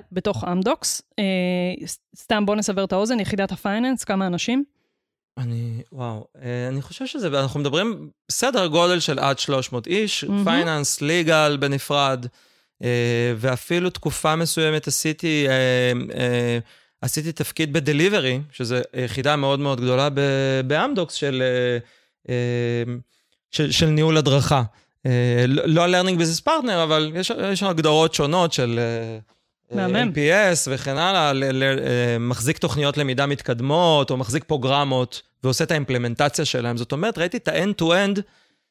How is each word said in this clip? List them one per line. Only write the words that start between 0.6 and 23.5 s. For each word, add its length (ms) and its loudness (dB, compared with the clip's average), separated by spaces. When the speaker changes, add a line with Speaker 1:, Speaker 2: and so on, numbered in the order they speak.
Speaker 1:
אה, 60 0
ס-, 120 -12
סתם 300 0
בוא 100 2
נסבר 280 0
את 80 -4
האוזן, 280 0
יחידת 320 -2
הפייננס, 520 -2
כמה 220 0
אנשים? 380 0
Speaker 2:
אני, 440 -6
וואו, 340 -10
אה, 260 -6
אני 140 -4
חושב 240 -12
שזה, 340 -2
אנחנו 200 -2
מדברים 500 -2
סדר 360 0
גודל 340 4
של 180 -2
עד 200 0
שלוש 340 -2
מאות 140 -6
איש, 380 -2
Speaker 1:
מהמם. 200 0
Speaker 2:
פייננס, 580 0
ליגל 580 2
בנפרד, 680 0
אה, 60 -2
ואפילו 540 -2
תקופה 460 -2
מסוימת 520 0
עשיתי, 600 -2
אה, 40 2
אה, 440 0
עשיתי 300 -4
תפקיד 400 -4
בדליברי, 680 2
שזה 300 -2
יחידה 400 0
מאוד 240 2
מאוד 200 -2
גדולה 340 2
ב-, 60 -2
באמדוקס 480 -2
של, 280 -2
אה, 360 0
אה, 580 0